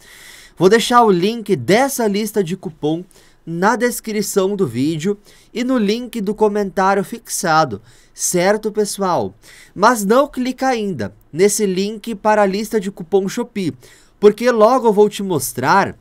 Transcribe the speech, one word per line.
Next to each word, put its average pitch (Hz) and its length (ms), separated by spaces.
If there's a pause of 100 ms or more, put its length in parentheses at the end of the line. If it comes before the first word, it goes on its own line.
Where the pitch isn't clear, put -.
(560)
Vou 175 140
deixar 233 340
o 220 80
link 196 460
dessa 226 500
lista 208 340
de 175 140
cupom 165 480 (420)
na 175 300
descrição 208 800
do 185 120
vídeo 151 500 (340)
e 233 120
no 262 120
link 226 460
do 202 140
comentário 202 680
fixado, 156 800 (320)
certo, 208 580
pessoal? 185 640 (400)
Mas 214 320
não 247 220
clica 254 400
ainda 196 480 (180)
nesse 202 320
link 202 480
para 208 300
a - 20
lista 214 340
de 196 120
cupom 196 360
Shopee, 196 460 (460)
porque 208 320
logo 233 380
eu 214 40
vou 208 160
te 208 140
mostrar 156 760